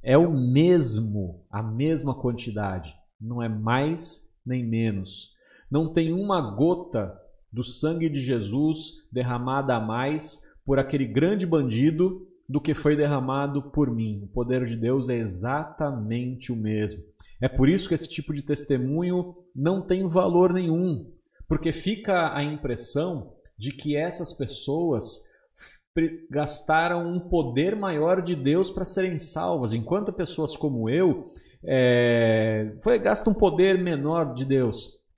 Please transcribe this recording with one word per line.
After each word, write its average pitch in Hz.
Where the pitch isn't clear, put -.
É 131
o 170
mesmo, 123
a 107
mesma 135
quantidade, 104
não 120
é 117
mais 123
nem 127
menos. 110
Não 156
tem 165
uma 180
gota 127
do 113
sangue 165
de 139
Jesus 131
derramada 123
a 117
mais 123
por 139
aquele 135
grande 170
bandido 160
do 143
que 151
foi 147
derramado 139
por 147
mim. 110
O -
poder 123
de 117
Deus 120
é 123
exatamente 123
o 120
mesmo. 107
É 127
por 131
isso 190
que 165
esse -
tipo -
de 143
testemunho 151
não 175
tem 185
valor 175
nenhum, 175
porque -
fica 190
a 143
impressão 147
de 117
que 147
essas 156
pessoas 143
pre-, 165
gastaram 165
um 175
poder 160
maior 180
de 175
Deus 151
pra 185
serem 185
salvas, 156
enquanto 185
pessoas 160
como 123
eu, 156
é, 117
foi -
gasto 214
um 208
poder 185
menor 156
de 127
Deus. 131